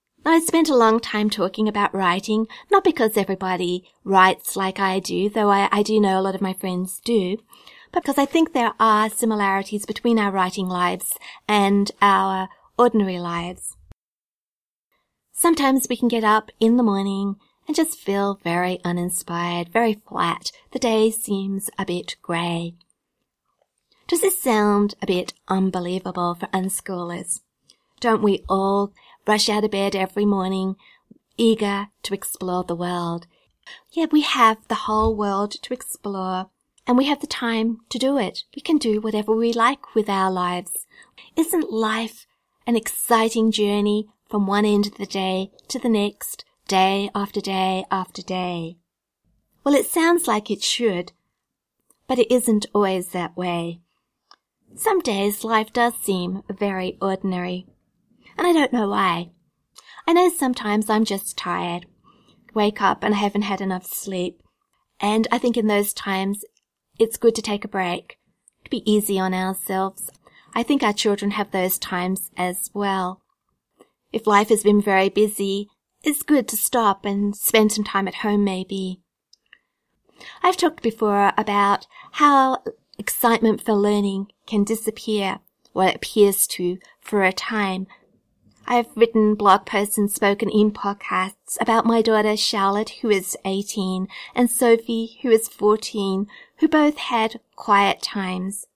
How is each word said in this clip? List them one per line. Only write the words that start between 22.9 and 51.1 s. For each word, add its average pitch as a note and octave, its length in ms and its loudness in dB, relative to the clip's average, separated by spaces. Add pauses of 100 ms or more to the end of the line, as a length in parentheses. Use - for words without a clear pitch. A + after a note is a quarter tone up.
Does E4+ 160 0
this F#4+ 200 0
sound G#3 580 2
a G3 60 -6
bit F3+ 280 -2 (120)
unbelievable F3+ 880 -2
for F3 140 -10
unschoolers? F#3 920 -6 (600)
Don't A3 220 2
we G3+ 260 2
all G3 440 0 (320)
rush G#3+ 240 2
out G#3 140 0
of G#3 80 0
bed G3 240 -2
every F#3+ 300 -2
morning, F#3+ 500 0 (600)
eager G#3 520 0 (140)
to - 120 -6
explore F3+ 500 -6
the F3 100 -4
world? E3+ 540 -6 (640)
Yeah, E4 180 0
we D4+ 120 6
have A#3 340 4 (100)
the - 80 -4 (120)
whole A3 280 2
world G3+ 380 -2 (100)
to - 100 -10
explore, F#3+ 800 -8 (380)
and B3 100 4
we C4+ 60 4
have C#4+ 160 -2
the - 80 -10
time A3+ 500 -2 (120)
to A3 100 -8
do C4+ 180 0
it. - 240 -4 (140)
We C#4+ 60 -14
can D#4 160 2
do G#3+ 220 0
whatever G#3+ 360 0
we A#3 160 2
like A#3 420 0
with G#3+ 140 0
our F#3+ 220 0
lives. F3+ 560 -6 (500)
Isn't E4 340 0
life A3 560 -4 (400)
an A#3 80 2
exciting A3+ 800 0
journey G#3 560 0 (200)
from G3+ 200 -2
one G3+ 160 2
end G#3 240 2
of - 80 -14
the G3 100 -10
day F#3+ 460 -4 (160)
to C4 100 -6
the B3 100 -2
next, G#3 560 -2 (220)
day G3 480 0
after G3+ 260 -6
day F#3+ 500 -2
after F#3 320 -6
day? F3 560 -8 (840)
Well, C#4+ 120 2
it C4 120 2
sounds E4+ 400 0
like G#3+ 240 -2
it G3 140 -4
should, F3+ 480 -2 (960)